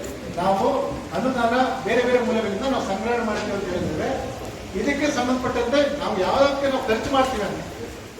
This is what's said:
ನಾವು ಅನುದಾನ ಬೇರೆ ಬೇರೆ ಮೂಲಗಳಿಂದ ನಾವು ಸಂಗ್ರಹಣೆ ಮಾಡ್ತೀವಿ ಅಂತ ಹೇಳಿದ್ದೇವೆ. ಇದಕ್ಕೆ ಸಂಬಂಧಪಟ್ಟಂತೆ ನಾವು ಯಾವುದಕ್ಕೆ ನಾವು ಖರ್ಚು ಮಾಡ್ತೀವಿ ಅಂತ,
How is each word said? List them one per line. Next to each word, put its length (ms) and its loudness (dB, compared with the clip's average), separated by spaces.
ನಾವು 580 2
ಅನುದಾನ 400 2
ಬೇರೆ 160 4
ಬೇರೆ 160 4
ಮೂಲಗಳಿಂದ 420 0
ನಾವು 120 0
ಸಂಗ್ರಹಣೆ 500 0
ಮಾಡ್ತೀವಿ 280 -2
ಅಂತ 120 -4
ಹೇಳಿದ್ದೇವೆ. 1200 -4
ಇದಕ್ಕೆ 340 2
ಸಂಬಂಧಪಟ್ಟಂತೆ 840 2
ನಾವು 220 0
ಯಾವುದಕ್ಕೆ 460 4
ನಾವು 200 0
ಖರ್ಚು 260 0
ಮಾಡ್ತೀವಿ 300 2
ಅಂತ, 220 -4